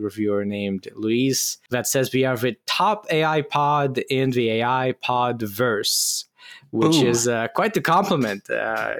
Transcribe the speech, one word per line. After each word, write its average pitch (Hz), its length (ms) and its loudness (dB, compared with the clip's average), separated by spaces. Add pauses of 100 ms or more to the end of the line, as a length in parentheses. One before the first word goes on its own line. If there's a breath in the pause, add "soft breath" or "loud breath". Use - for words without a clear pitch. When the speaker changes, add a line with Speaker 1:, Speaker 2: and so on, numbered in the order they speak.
Speaker 1:
reviewer 101 440 -2
named 101 520 -4
Luis 120 640 0 (120)
that 123 160 -2
says 131 260 0
we 131 120 2
are 131 120 0
the 117 200 -2 (100)
top 208 420 0
A 156 160 2
I 156 180 2
pod 147 560 0 (120)
in 131 220 2
the 120 180 2
A 113 140 0
I 131 360 0
podverse, 117 1200 0 (480 loud breath)
which 156 240 4
Speaker 2:
Boom. 139 100 6
Speaker 1:
is, 120 220 2
uh, 117 260 0
quite 202 200 0
the 170 60 -2
compliment, 156 720 2
uh, 110 500 -2